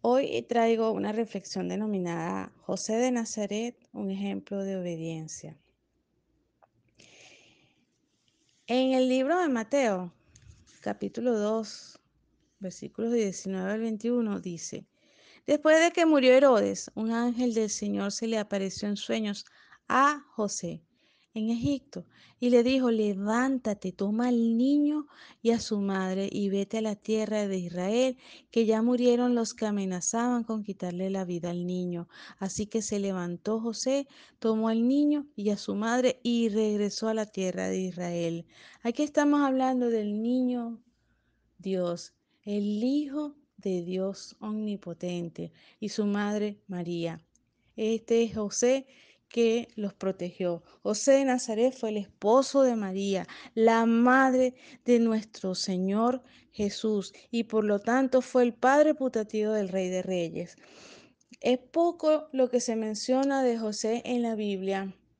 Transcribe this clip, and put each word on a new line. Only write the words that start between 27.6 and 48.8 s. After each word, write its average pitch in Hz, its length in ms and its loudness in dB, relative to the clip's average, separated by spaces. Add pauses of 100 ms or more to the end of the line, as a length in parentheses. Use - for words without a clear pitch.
que 226 160 2
ya 220 160 2
murieron 247 520 4
los 233 200 -2
que 220 120 -4
amenazaban 214 760 -2
con 220 200 -4
quitarle 185 460 -6
la 190 140 -2
vida 175 260 -4
al 175 160 -4
niño.' 180 420 -4 (300)
Así 196 280 -6
que 214 160 -4
se 208 160 -4
levantó 190 600 -4
José, 254 480 -4 (300)
tomó 220 300 0
al 226 200 2
niño 294 380 2 (100)
y 208 140 -2
a 202 60 0
su 202 180 -6
madre 233 480 0
y 233 260 2
regresó 208 600 0
a 220 60 0
la 220 120 -2
tierra 185 420 -4
de 190 120 -2
Israel". 170 640 -4 (360)
Aquí 240 200 -2
estamos 294 400 2
hablando 262 480 2
del 214 320 -2
niño 240 600 -2 (760)
Dios, 180 560 -4 (280)
el 208 400 -2
Hijo 285 540 -2 (200)
de 185 260 -4
Dios 185 580 -6
omnipotente, 180 1120 -8 (280)
y 208 80 -6
su 208 180 -2
madre 208 600 -2
María. 170 560 -6 (540)
Este 226 460 0
es 226 120 -2
José 240 520 0 (420)